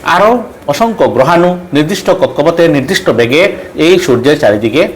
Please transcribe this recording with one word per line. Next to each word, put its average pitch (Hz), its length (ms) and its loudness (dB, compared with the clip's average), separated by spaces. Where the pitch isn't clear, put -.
আরও 214 400 2
অসংখ্য 190 400 0
গ্রহাণু 170 500 2
নির্দিষ্ট 156 360 -2
কক্ষপথে 165 580 0
নির্দিষ্ট 151 420 0
বেগে 127 480 0
এই 175 240 2
সূর্যের 139 400 0
চারিদিকে 113 560 0